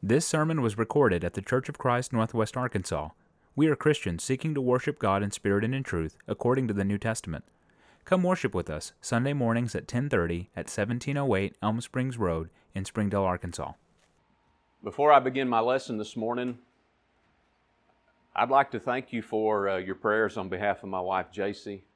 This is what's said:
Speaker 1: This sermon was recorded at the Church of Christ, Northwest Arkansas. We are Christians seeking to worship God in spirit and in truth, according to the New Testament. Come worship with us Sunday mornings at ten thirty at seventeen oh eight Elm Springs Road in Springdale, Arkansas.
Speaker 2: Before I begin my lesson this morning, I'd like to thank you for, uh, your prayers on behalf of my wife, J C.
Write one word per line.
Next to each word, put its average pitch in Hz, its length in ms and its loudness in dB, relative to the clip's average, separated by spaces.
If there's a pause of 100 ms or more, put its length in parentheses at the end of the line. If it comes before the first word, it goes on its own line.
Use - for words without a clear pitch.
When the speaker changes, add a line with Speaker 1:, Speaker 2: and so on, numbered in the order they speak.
(100)
Speaker 1:
This 147 160 4
sermon 160 340 0
was 110 160 0
recorded 110 460 4
at 87 120 -2
the 101 60 -4
Church 127 280 -2
of 147 100 -8
Christ, 123 340 0
Northwest 110 440 0
Arkansas. 92 540 -4 (440)
We 151 140 4
are 147 80 2
Christians 98 480 0
seeking 143 300 -2
to 139 60 -2
worship 127 380 0
God 101 240 2
in 101 80 -2
spirit 101 320 2
and 110 100 0
in 135 120 -4
truth, 80 320 -4 (100)
according 123 400 0
to 110 80 -2
the 98 80 0
New 101 160 0
Testament. 101 460 -6 (600)
Come 185 200 2
worship 180 280 0
with 87 160 -2
us 78 320 -8
Sunday 123 340 0
mornings 117 420 0
at - 100 -6
ten 127 220 -2
thirty 87 480 0
at 85 120 -8
seventeen 120 480 -4
oh 139 200 2
eight 98 260 -2
Elm 110 180 0
Springs 127 380 -6
Road 82 320 -2 (240)
in 95 100 -4
Springdale, 101 380 0
Arkansas. 87 520 -4 (1080)
Speaker 2:
Before 147 300 4
I 139 80 12
begin 131 280 -2
my 117 120 2
lesson 123 360 0
this 107 200 -8
morning, 120 420 -4 (1800)
I'd 120 160 0
like 135 220 4
to 113 80 -4
thank 127 320 -6
you 117 100 -4
for, 107 460 0
uh, 95 80 0
your 92 180 -4
prayers 107 420 0
on 95 120 -6
behalf 95 340 -2
of 101 60 -10
my 95 120 -4
wife, 92 300 -2
J 101 220 -4
C. 101 320 -12 (100)